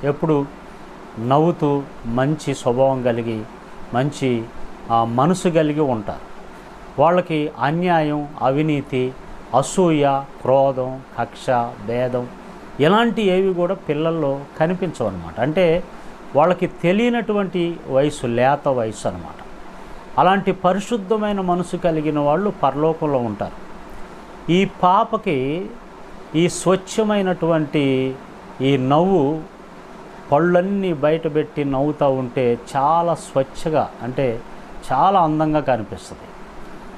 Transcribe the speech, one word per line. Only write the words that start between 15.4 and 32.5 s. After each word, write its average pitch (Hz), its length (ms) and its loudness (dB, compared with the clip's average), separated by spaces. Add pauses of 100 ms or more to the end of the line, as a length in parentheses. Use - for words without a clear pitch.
వాళ్ళకి 175 320 4
తెలియనటువంటి 190 1120 0 (120)
వయసు, 139 360 2
లేత 127 400 2
వయసు 117 400 0
అన్నమాట. 87 280 -8 (840)
అలాంటి 196 320 4
పరిశుద్ధమైన 202 880 0
మనసు 180 340 0
కలిగిన 156 440 0
వాళ్ళు 170 340 2 (100)
పరలోకంలో 147 560 2
ఉంటారు. 101 340 -4 (1000)
ఈ 190 180 4 (140)
పాపకి 185 840 0 (640)
ఈ 170 140 4
స్వచ్ఛమైనటువంటి 165 1700 2 (460)
ఈ 139 160 4
నవ్వు, 156 640 4 (920)
పళ్ళన్నీ 180 640 4
బయటపెట్టి 151 720 0
నవ్వుతూ 143 440 2
ఉంటే 127 480 2 (180)